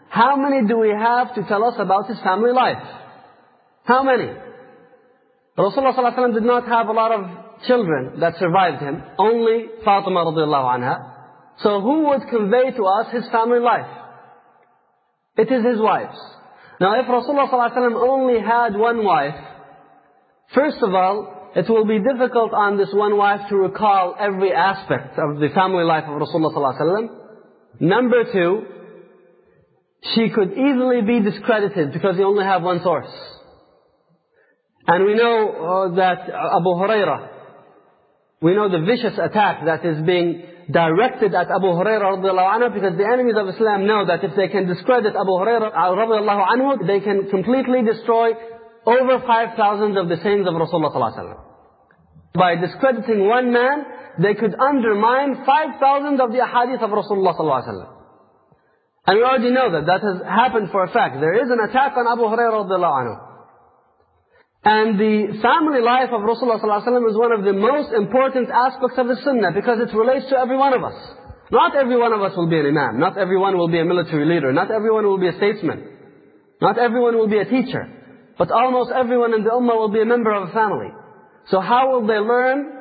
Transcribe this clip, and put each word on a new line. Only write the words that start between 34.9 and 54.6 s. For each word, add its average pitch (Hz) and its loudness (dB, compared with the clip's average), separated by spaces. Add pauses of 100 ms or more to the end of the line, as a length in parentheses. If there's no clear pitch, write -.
we 208 2
know, 233 2 (120)
uh, 180 -4
that 185 0 (400)
Abu 180 0 (100)
Hurairah, 196 0 (1200)
we 170 2
know 208 0
the 165 0
vicious 240 -2
attack 180 0
that 160 -2
is 160 -2
being 175 2 (420)
directed 170 2
at 180 -2
Abu 185 2
Hurairah 202 0 (100)
radiallahu 185 2
anhu, 240 0
because 196 -2
the 202 0
enemies 247 2
of 202 0
Islam 208 0
know 208 0
that 170 0
if 180 -6
they 190 2
can 190 -2
discredit 226 0
Abu 190 0
Hurairah, 220 0
uh, 175 2 (120)
radiallahu 214 0 (120)
anhu, 254 0
they 196 2
can 202 -2 (120)
completely 247 0
destroy 226 0 (540)
over 254 4 (120)
five 226 0
thousand 208 0
of 180 0
the 170 -2
sayings 202 0
of 175 0
Rasulullah 160 -2
sallallahu 120 -2
alaihi 92 -12
wasallam. 92 -16 (920)
By 175 4
discrediting 208 0
one 247 2
man, 262 2 (380)
they 202 2
could 208 -2
undermine 247 0